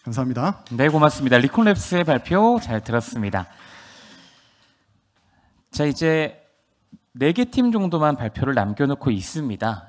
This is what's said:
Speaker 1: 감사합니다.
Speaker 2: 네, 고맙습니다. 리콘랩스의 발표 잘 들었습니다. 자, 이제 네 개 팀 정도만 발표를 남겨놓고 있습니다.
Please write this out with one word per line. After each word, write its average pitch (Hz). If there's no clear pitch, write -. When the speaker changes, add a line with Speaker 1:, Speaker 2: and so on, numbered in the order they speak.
Speaker 1:
감사합니다. 127
Speaker 2:
네, 127
고맙습니다. 147
리콘랩스의 175
발표 190
잘 110
들었습니다. 107
자, -
이제 156
네 135
개 247
팀 247
정도만 165
발표를 127
남겨놓고 127
있습니다. 107